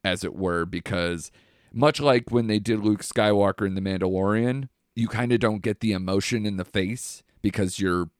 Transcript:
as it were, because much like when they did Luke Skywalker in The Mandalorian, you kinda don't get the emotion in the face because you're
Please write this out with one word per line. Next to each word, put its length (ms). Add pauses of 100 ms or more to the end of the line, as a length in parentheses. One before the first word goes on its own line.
as 220
it 100
were, 320
because 640 (440)
much 260
like 320
when 160
they 120
did 200
Luke 220
Skywalker 640
in 80
The 60
Mandalorian, 880 (260)
you 140
kinda 280
don't 240
get 200
the 100
emotion 540
in 100
the 80
face 580 (200)
because 380
you're 400